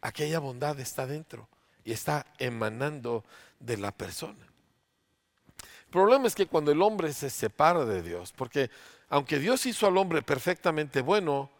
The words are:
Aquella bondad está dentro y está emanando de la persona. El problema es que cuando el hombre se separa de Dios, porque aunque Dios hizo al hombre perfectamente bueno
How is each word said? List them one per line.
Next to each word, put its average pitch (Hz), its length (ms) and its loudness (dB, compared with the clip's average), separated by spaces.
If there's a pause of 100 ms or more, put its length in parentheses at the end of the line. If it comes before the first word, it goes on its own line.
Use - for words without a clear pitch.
Aquella 156 380 -4
bondad 139 420 -4
está 127 260 -6
dentro 139 400 -12 (380)
y 113 80 -4
está 147 320 -4 (140)
emanando 120 840 -4 (340)
de 117 200 -6
la 101 160 -6
persona. 160 520 -12 (1400)
El - 60 -20
problema 226 360 6
es - 80 0
que 190 120 0
cuando 147 260 2
el 156 80 4
hombre 190 320 2
se 135 160 -6
separa 147 560 2
de 98 160 -2
Dios, 85 320 -10
porque 131 360 -2 (380)
aunque 143 320 0
Dios 233 260 2
hizo 220 220 0
al 185 100 4
hombre 170 240 2
perfectamente 151 800 0
bueno 143 480 0 (100)